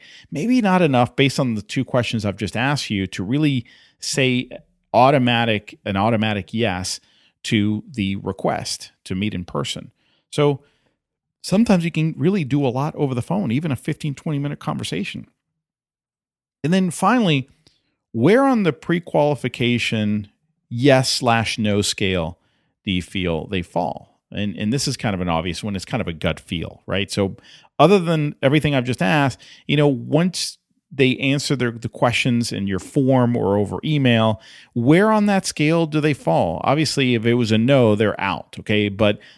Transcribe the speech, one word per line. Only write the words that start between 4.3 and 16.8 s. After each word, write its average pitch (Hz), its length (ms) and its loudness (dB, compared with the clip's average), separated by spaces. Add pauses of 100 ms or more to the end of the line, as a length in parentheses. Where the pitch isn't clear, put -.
automatic, 120 920 2
an 101 120 -2
automatic 107 580 0
yes 98 460 -4 (440)
to 107 460 0
the 98 260 -4
request - 760 -6 (120)
to 92 100 -8
meet 104 200 -4
in 92 100 -8
person. - 460 -8 (400)
So 143 320 0 (800)
sometimes 190 420 2
you 170 60 -2
can 160 260 -2
really 175 280 0
do 143 200 0
a 131 40 0
lot 135 260 -2
over 135 200 -2
the 127 80 -2
phone, 185 280 -4
even 147 220 -2
a 123 40 -2
fifteen, 151 380 -6
twenty 151 240 -6
minute 143 200 -6
conversation. 147 680 -8 (1300)
And 156 100 0
then 185 180 2